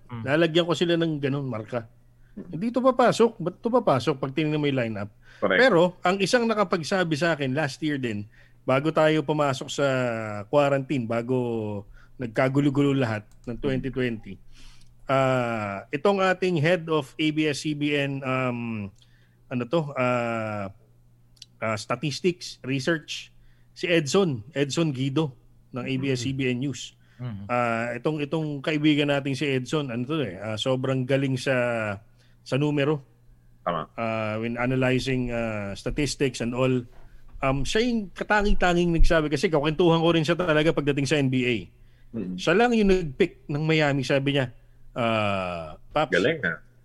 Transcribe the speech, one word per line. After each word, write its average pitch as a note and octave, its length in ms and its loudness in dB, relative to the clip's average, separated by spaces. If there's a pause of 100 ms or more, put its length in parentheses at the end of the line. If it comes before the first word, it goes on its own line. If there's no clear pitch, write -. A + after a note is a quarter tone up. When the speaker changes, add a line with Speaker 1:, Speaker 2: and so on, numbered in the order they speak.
Speaker 1:
Mm. A#2 180 -12
Speaker 2:
Lalagyan D#3+ 420 2
ko E3+ 80 0
sila E3+ 200 2
ng E3 240 0
ganun, C#3 280 -2
marka. A2 420 -6 (460)
Speaker 3:
Mm-hmm. - 160 -16
Speaker 2:
Hindi E3+ 180 -8
ito A#3+ 120 -2
papasok. A#3+ 580 4
Ba't - 180 -6
ito - 160 -6
papasok D3 440 2
pag C3+ 160 -6
tinignan D3+ 260 0
mo D3 80 0
yung C3+ 140 0
lineup? G#2+ 300 -4 (280)
Speaker 3:
Correct. F#2+ 220 2
Speaker 2:
Pero, F3 420 6
ang F#3 160 2
isang A3+ 280 2
nakapagsabi F#3+ 680 0
sa D#3+ 200 0
akin C#3+ 180 -2
last C#3 280 -2
year D3+ 180 -2
din, G#2+ 280 -4 (360)
bago C#3 280 2
tayo D#3 320 4
pumasok C#3+ 460 0
sa C#3+ 180 -2 (600)
quarantine, C#3 560 2
bago A#2 340 -2 (760)
nagkagulo-gulo C#3 800 0
lahat A2+ 260 -2 (220)
ng B2 120 -8
twenty C3 340 -4
twenty, B2 480 -6 (680)
ah, A#2 840 0
itong G3 300 2
ating F#3 380 2
head E3 300 2
of D#3 280 -2
A D#3 140 0
B D#3 160 0
S-C D3+ 280 -2
B D3 200 -2
N, C#3 300 -2
um, A#2+ 640 -4 (600)
ano B2 180 -4
to, D3 280 -2
ah, A#2 800 -2 (880)
ah, A2 180 -2
statistics, C#3 840 -4
research, C#3 680 -4 (420)
si - 140 -8
Edson, E3+ 560 2 (100)
Edson C#3+ 380 0
Guido C3+ 460 -2 (340)
ng B2 140 -10
A C3+ 120 -6
B C3+ 140 -2
S B2 140 -2
C C3 80 -4
B C3+ 160 -2
N B2 140 -2
News. C3+ 340 -8 (200)
Speaker 1:
Mm-hmm. G#2+ 300 -10
Speaker 2:
Ah, A#2 480 0
itong, D3+ 280 -4
itong D#3 260 -2 (120)
kaibigan D3 480 2
nating C#3 260 0
si C#3 120 -2
Edson, C#3 420 -2
ano A#2+ 160 -4
to D3+ 160 -4
eh, F#2+ 180 -4
ah, G#2+ 180 -6
sobrang C3 480 -2
galing C3+ 320 0
sa, C3 180 -2 (880)
sa - 140 -4
numero. D3 480 0 (580)
Speaker 3:
Tama. E2 320 -4
Speaker 2:
Ah, A2+ 440 -4
when A#2 180 -6
analyzing, B2+ 720 0
ah, A2 440 -4
statistics C3 640 -4
and A#2+ 120 -2
all, B2+ 320 0 (580)
um, C3+ 200 0
siya A3 200 0
yung A#3 280 -2
katanging-tanging F#3+ 840 2
nagsabi D#3+ 340 6
kasi D3+ 200 0
kakwentuhan D#3+ 520 4
ko E3 100 4
rin E3 140 4
siya E3 120 2
talaga D#3+ 360 4
pagdating C#3+ 320 0
sa C#3 120 2
N C#3 120 2
B C3 140 0
A. B2 140 2 (560)
Speaker 3:
Mm-hmm. A#2 240 -8
Speaker 2:
Siya E3+ 180 0
lang A#3 180 4
yung A3 160 4
nag-pick F3+ 600 0
ng D3+ 160 -4
Miami, D3+ 380 2
sabi C#3 340 0
niya, C3 180 0 (380)
ah, G2 840 -2 (160)
"Paps, D3+ 240 0
Speaker 3:
Galing, B2 300 2
ah. E2 180 -4 (240)